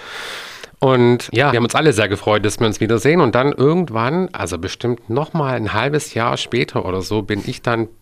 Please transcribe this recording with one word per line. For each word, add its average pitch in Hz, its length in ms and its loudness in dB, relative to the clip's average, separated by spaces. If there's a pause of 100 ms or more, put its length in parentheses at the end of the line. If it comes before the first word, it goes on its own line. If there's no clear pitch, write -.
(800)
Und 123 520 4
ja, 131 180 4
wir 117 60 4
haben 113 80 2
uns 110 100 0
alle 151 160 4
sehr 104 160 2
gefreut, 104 380 0
dass 104 160 -2
wir 120 40 2
uns 107 140 0
wiedersehen. 117 400 2
Und 120 160 4
dann 135 160 2
irgendwann, 147 800 0
also 90 260 -6
bestimmt - 520 -6
noch 139 240 -4
mal 139 220 -2
ein 107 180 -4
halbes 139 400 -2
Jahr 120 240 -2
später - 480 -4
oder 90 160 -4
so, 107 200 -2
bin 101 240 -4
ich - 160 -8
dann 117 280 0 (120)